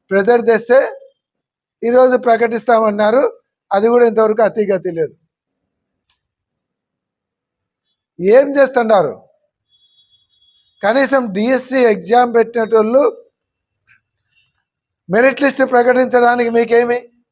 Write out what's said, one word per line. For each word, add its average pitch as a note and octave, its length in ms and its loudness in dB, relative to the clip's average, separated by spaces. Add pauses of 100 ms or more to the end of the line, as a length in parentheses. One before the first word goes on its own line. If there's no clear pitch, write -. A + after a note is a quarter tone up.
ప్రెజర్ G3+ 360 0
తెస్తే A#3+ 460 0 (920)
ఈరోజు B3+ 340 2
ప్రకటిస్తామన్నారు. A3+ 1200 -2 (320)
అది G3+ 160 0
కూడా A#3+ 180 2
ఇంతవరకు A3 360 0
అతిగతి G3 500 -2
లేదు. E3 240 -6 (3000)
ఏం C4 380 2
చేస్తున్నారు? A3 680 0 (1600)
కనీసం B3+ 500 -2
డిఎస్సి B3+ 460 -2
ఎగ్జామ్ A3+ 540 0
పెట్టినటోళ్ళు A3+ 920 -2 (1800)
మెరిట్ A#3+ 320 0
లిస్ట్ C4+ 300 -2
ప్రకటించడానికి B3 800 2
మీకేమి A#3 600 -2 (220)